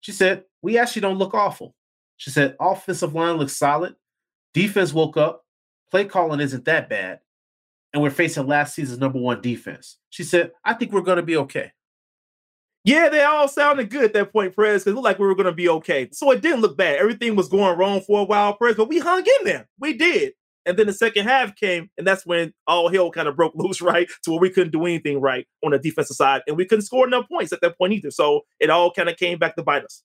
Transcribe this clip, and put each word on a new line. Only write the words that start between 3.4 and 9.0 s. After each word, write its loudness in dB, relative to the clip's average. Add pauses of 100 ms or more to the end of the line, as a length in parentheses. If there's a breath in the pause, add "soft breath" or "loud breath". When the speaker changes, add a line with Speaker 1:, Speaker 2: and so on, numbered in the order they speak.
Speaker 1:
solid. -2 (580)
Defense 0
woke 0
up. 0 (460)
Play 2
calling -2
isn't -4
that -2
bad. -6 (720)
And 0
we're 2
facing -2
last 0
season's -8
number -2